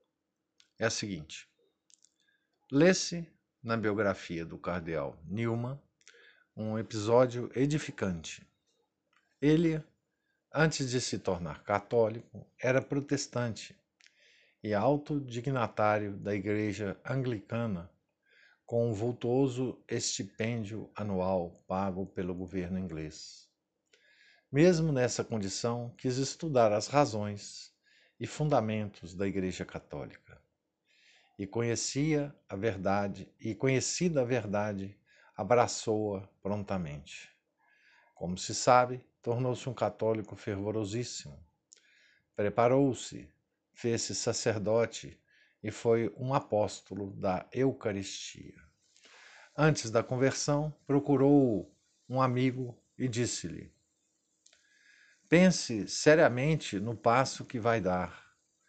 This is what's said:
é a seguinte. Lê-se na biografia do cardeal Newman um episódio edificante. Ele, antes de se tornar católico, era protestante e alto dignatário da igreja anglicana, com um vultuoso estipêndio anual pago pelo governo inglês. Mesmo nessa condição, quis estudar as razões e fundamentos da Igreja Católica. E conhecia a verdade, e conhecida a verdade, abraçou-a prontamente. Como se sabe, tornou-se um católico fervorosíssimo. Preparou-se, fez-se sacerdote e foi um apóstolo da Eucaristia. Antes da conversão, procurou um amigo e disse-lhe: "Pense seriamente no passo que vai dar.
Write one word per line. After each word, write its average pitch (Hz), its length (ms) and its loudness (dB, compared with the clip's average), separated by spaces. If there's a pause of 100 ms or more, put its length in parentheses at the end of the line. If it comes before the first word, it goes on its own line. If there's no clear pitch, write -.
(760)
é 107 80 0
a 113 40 4
seguinte. 92 600 -8 (1200)
Lê-se 170 560 4 (380)
na 113 140 0
biografia 101 680 0
do 82 120 -12
cardeal 80 680 -4
Newman 117 580 -4 (720)
um 110 240 -4
episódio 117 800 2
edificante. 120 880 -2 (960)
Ele, 156 400 2 (720)
antes 143 360 2
de 123 100 0
se 117 200 -4
tornar 85 440 -4
católico, 110 800 0 (160)
era 127 200 2
protestante 139 960 -4 (840)
e 107 120 -2
alto 143 480 2
dignatário 110 960 0
da 101 180 -2
igreja 104 680 -2
anglicana, 117 840 -4 (760)
com 117 240 0
um 113 60 0
vultuoso 123 920 -2
estipêndio 110 1080 -6
anual 92 560 -2 (160)
pago 95 400 -4
pelo 90 260 -6
governo 90 460 -6
inglês. 80 680 -10 (1040)
Mesmo 160 400 6
nessa 123 320 0
condição, 117 720 -4
quis 127 220 -2
estudar 131 560 2
as 107 140 0
razões 104 840 -2 (480)
e 120 60 -6
fundamentos 107 880 -2
da 98 140 0
Igreja 92 360 -2
Católica. - 800 -12 (960)
E 101 80 -6
conhecia 139 880 0 (140)
a 104 60 -8
verdade, 98 840 0
e 110 140 -6
conhecida 135 680 0
a 120 40 2
verdade, 104 720 -2 (400)
abraçou-a 107 920 2 (140)
prontamente. 95 880 -6 (840)
Como 87 200 -6
se 107 200 -8
sabe, 123 500 4 (160)
tornou-se 123 480 -2
um 117 60 -8
católico 110 600 -2
fervorosíssimo. 104 1000 -6 (1000)
Preparou-se, 120 960 0 (420)
fez-se 113 420 -2
sacerdote 110 1080 -2 (420)
e 107 80 -6
foi 117 440 0
um 127 160 -6
apóstolo 101 840 -2
da 98 380 -2
Eucaristia. 113 1040 -4 (1040)
Antes 147 320 4
da 110 140 4
conversão, 143 680 0 (140)
procurou 139 880 4 (320)
um 127 140 0
amigo 127 580 0 (160)
e 127 120 -4
disse-lhe: 90 680 -4 (1500)
"Pense 156 600 6
seriamente 147 920 4
no 113 160 -4
passo 123 480 2
que 120 160 -6
vai 113 220 2
dar. 90 420 -2 (460)